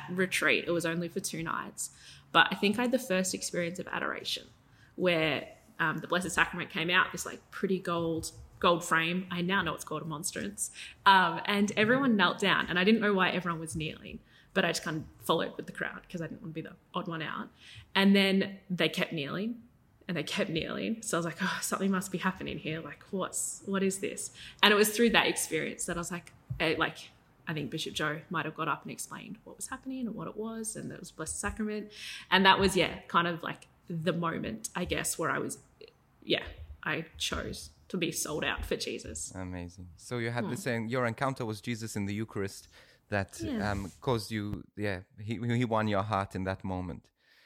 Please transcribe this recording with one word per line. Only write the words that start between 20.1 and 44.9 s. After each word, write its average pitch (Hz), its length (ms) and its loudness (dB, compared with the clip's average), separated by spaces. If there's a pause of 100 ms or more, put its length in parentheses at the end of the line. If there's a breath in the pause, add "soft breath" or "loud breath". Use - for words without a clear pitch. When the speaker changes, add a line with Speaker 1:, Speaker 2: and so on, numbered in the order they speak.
Speaker 1:
they 151 80 0
kept - 260 -2
kneeling. 220 520 -2
So - 160 -2
I - 20 2
was 170 60 0
like, 156 160 -4
"Oh, 185 200 0
something 196 300 0
must 185 200 0
be 175 80 -2
happening 160 400 -2
here. 156 200 -4
Like, 147 320 -12
what's, - 540 -4
what 196 180 0
is 190 160 2
this?" - 320 -6 (320 loud breath)
And 202 80 10
it 208 60 8
was 214 120 6
through 233 220 6
that 175 160 6
experience - 600 -2
that 175 100 -4
I - 20 -4
was 170 120 -6
like, 175 200 -10 (280)
eh, 160 180 2
like, 156 320 -2 (380)
I 170 60 -2
think 147 160 -4
Bishop - 240 -6
Joe 156 360 -2
might 160 160 -2
have 156 100 -8
got 156 140 -4
up 147 140 -4
and - 80 -12
explained - 520 -12
what - 140 -18
was - 100 -10
happening 262 400 -8
and 185 80 -6
what 165 120 -8
it - 100 -10
was, 226 400 -8
and - 140 -8
it - 80 -14
was 180 120 -14
Blessed - 280 -8
Sacrament. 208 520 -4 (400 loud breath)
And 190 140 8
that 190 120 10
was, 190 200 4
yeah, - 300 2
kind 170 200 4
of, 165 160 -4
like, - 240 -8 (200)
the 165 260 0
moment, - 600 -4
I 185 100 -2
guess, - 340 -2
where 156 100 2
I 139 80 2
was, - 220 -4 (640)
yeah, - 200 0 (400)
I 156 220 -4 (140)
chose - 500 -6 (200)
to 190 80 -4
be 165 140 0
sold 151 320 -4
out 117 220 -2
for - 100 -2
Jesus. - 600 -8
Speaker 2:
Amazing. 90 600 -10
So - 220 -8
you 117 140 -2
had 120 140 -2
Speaker 1:
Hmm. - 40 -4
Speaker 2:
this 120 160 -6
en-, 113 240 -2
your 127 160 0
encounter 127 400 -2
with 107 160 -6
Jesus 113 340 -6
in 101 120 -2
the 101 80 -4
Eucharist 104 520 -6 (420 soft breath)
that, 98 300 -2
Speaker 1:
Yeah. 208 320 -2
Speaker 2:
um, 98 200 -4 (100)
caused 117 300 -2
you, 104 320 -4 (120)
yeah, 101 260 -4 (200)